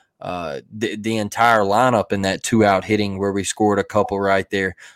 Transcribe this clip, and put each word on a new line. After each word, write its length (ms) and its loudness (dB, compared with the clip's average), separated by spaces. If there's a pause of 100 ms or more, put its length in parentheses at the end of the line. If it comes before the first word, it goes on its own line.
(220)
Uh, 400 -10 (100)
the, 240 -6
the 220 -4
entire 440 2
lineup 500 2
in 120 -2
that 180 -2
two-out 420 2
hitting 360 -2
where 140 -2
we 100 -4
scored 360 0
a 40 0
couple 360 -2
right 300 0
there. 260 -4 (200)